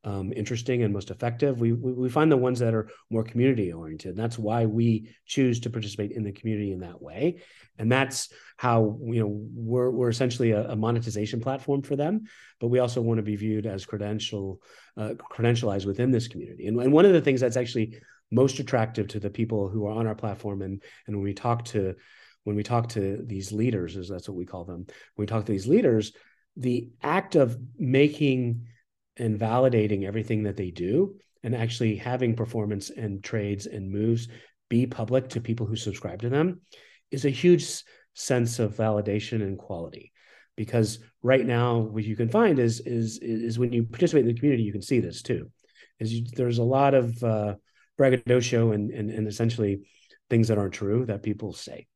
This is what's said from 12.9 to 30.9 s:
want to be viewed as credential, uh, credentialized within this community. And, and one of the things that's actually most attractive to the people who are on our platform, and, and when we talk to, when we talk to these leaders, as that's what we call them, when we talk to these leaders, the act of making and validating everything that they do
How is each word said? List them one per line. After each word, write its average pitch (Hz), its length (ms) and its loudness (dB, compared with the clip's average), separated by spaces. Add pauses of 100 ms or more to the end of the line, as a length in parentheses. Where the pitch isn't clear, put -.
want 113 200 2
to 104 40 -2
be 107 140 -2
viewed 107 280 -2
as 95 200 -6
credential, 101 720 -6 (380)
uh, 110 160 -6 (180)
credentialized 117 540 0
within 120 260 0
this 113 160 2
community. 95 400 -12
And, 113 140 0
and 135 100 4
one 160 140 8
of 196 80 10
the 165 80 6
things 131 180 2
that's 123 160 2
actually 117 420 -2 (320)
most 127 300 2
attractive 113 500 0
to 104 120 -8
the 101 80 -4
people 107 400 -2
who 107 160 -2
are 107 80 -4
on 113 120 -2
our 107 100 -2
platform, 101 480 -6
and, 98 200 -8 (240)
and 104 80 -6
when 98 80 -2
we 101 100 -2
talk 117 320 -2
to, 95 300 -2 (480)
when 104 120 -4
we 104 80 -2
talk 117 260 0
to 98 380 -4
these 95 240 -8
leaders, 104 440 -2
as 92 140 -10
that's 92 180 -10
what 98 80 -12
we 87 100 -8
call 87 200 -12
them, 90 120 -12
when - 460 -10
we - 40 0
talk 110 180 -2
to 113 60 -2
these 95 160 -2
leaders, 131 440 4 (460)
the 120 320 -2 (140)
act 175 320 0
of 120 200 6 (220)
making 131 880 2 (520)
and 110 220 0
validating 110 680 2
everything 107 380 -2
that 98 140 -4
they 90 140 -6
do 127 440 0 (280)